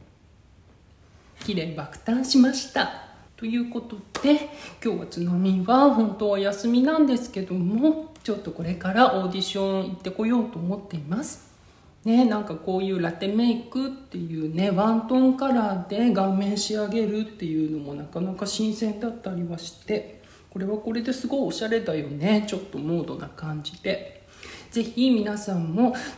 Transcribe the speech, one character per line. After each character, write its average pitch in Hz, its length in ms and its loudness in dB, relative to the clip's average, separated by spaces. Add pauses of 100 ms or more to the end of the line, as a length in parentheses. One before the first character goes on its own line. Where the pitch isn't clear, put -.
(1400)
綺 208 120 -6
麗 165 200 -4
爆 147 220 -10
誕 247 260 0
し 262 160 4
ま 254 140 10
し - 220 -6
た。 - 340 -2 (280)
と 226 100 -8
い 226 100 -2
う 240 140 -2
こ 240 100 -6
と 220 160 -14 (260)
で、 294 280 4 (340)
今 220 100 0
日 175 60 -4
は - 60 -10
つ - 160 -8
の 175 100 0
み 185 340 2
は 262 260 6
本 220 240 2
当 208 140 0
は 196 80 2
休 202 300 0
み 247 140 4
な 311 180 4
ん 294 60 8
で 262 100 2
す - 160 -6
け 190 100 -6
ど 185 120 -6
も、 226 580 2 (100)
ち - 80 -6
ょ 208 40 0
っ 196 40 -8
と 165 140 -10
こ - 100 -10
れ 175 140 -4
か 185 160 -4
ら 233 240 6
オ 185 120 0
ー 180 40 -4
デ 190 60 -4
ィ 185 40 -2
シ - 160 -4
ョ 190 220 0
ン 190 100 -4
行 - 40 -6
っ - 20 -12
て - 160 -8
こ 220 120 -4
よ 233 180 2
う 220 80 -4
と 165 100 -8
思 180 160 -2
っ 196 40 -8
て 180 160 -12
い 156 40 -6
ま 175 240 -4
す。 - 260 -12 (540)
ね、 233 200 6
な 214 140 4
ん 208 60 -4
か 165 120 -6
こ 185 220 -2
う 190 60 0
い 196 60 0
う 190 100 0
ラ 170 120 0
テ 196 160 -4
メ 226 240 4
イ 233 80 0 (100)
ク 269 180 -4
っ - 20 -6
て - 280 -12
い 165 280 -6
う 156 60 -4
ね、 190 180 2
ワ 202 220 2
ン 226 140 0
ト 254 80 0
ー 254 40 6
ン 262 180 6
カ 269 120 -2
ラ 208 380 0
ー - 20 -18
で 226 240 2
顔 190 220 2
面 202 220 0
仕 208 180 -2
上 208 140 -2
げ 220 180 0
る 208 140 -2
っ 220 40 -2
て - 220 -10
い 156 200 0
う 156 120 -4
の - 0 -
も 143 160 -8
な 147 100 -8
か 170 160 -6
な 185 140 -2
か 196 120 -6
新 214 280 -2
鮮 208 240 -4
だ 233 100 -4
っ 226 100 -8
た 190 160 -8
り 175 100 -4
は 170 140 -6
し - 120 -12 (160)
て、 214 340 -4 (300)
こ - 80 -10
れ 190 80 -4
は 208 120 -2
こ 226 140 -6
れ 226 100 -2
で 254 100 -2
す 254 160 -4
ご 277 160 0
い 175 40 -2
お - 40 -4
し - 120 -4
ゃ 220 40 -4
れ 226 120 2
だ 165 140 -2
よ 147 140 -4
ね。 190 400 2
ち - 60 -4
ょ - 20 -4
っ 190 60 -6
と - 160 -12
モ 156 260 -2
ー - 20 -10
ド 135 100 -8
な 143 120 -10
感 151 340 -8
じ - 200 -12
で。 - 400 -6 (500)
ぜ 233 100 0
ひ 247 280 2
皆 208 260 2
さ 196 180 -4
ん 165 200 0
も 240 200 4 (240)